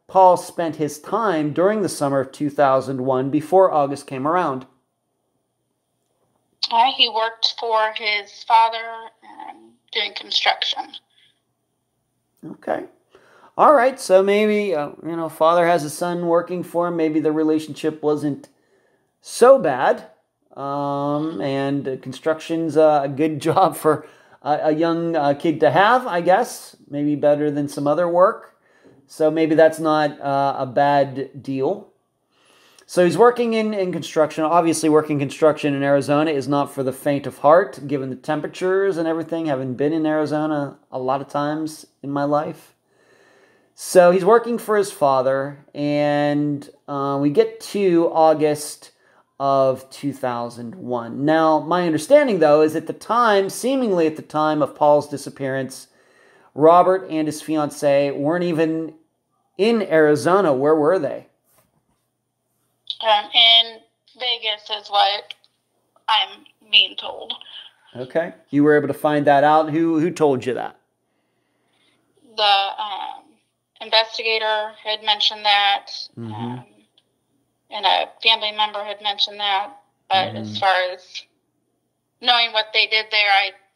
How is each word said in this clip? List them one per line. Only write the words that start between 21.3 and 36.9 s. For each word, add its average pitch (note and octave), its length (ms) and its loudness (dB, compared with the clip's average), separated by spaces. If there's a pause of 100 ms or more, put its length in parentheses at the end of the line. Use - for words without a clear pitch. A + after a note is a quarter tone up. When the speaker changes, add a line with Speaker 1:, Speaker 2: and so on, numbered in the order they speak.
Speaker 1:
and, C#3 460 -4
uh, C3 100 -6
construction's, D#3 800 -4
uh, D3+ 260 6
a C#3+ 60 -4
good C#3+ 320 -2
<laughs> D3 60 -4
job D#3 280 4
for - 320 0 (340)
a, D3 220 0
a D#3 80 2
young, E3 440 0
uh, C#3+ 180 2
kid C#3+ 260 -2
to D3 120 4
have, A3+ 360 4
I F3 140 -2
guess. F#3+ 540 0 (140)
Maybe D3 260 -2
better D3 360 2
than C#3+ 160 -4
some C#3+ 200 -6
other E3 200 2
work. F#3 480 2 (520)
So D#3 240 0
maybe D#3+ 240 2
that's D#3+ 240 6
not, D3+ 420 0
uh, C#3 380 0
a C3+ 60 -4
bad C#3 800 0
deal. C#3 440 -4 (960)
So F3+ 200 2
he's E3 120 2
working A#3+ 360 4
in, A3 200 -2
in F#3+ 180 -2
construction. D#3 520 -2
Obviously, E3 460 2
working D3+ 300 2
construction C#3+ 560 0
in C#3 80 -2
Arizona C#3+ 480 2
is C3+ 160 -4
not C#3+ 260 -2
for C#3 80 -6
the B2+ 120 -2